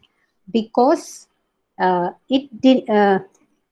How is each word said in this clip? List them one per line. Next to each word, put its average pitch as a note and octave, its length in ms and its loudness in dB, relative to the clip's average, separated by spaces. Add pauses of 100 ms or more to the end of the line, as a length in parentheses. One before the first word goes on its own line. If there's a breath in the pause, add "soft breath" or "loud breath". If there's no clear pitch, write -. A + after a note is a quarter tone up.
(520)
because, B3 760 -2 (520)
uh, F3+ 300 0 (180)
it C4+ 320 -4
did, C4 300 2
uh, G3+ 300 2 (520)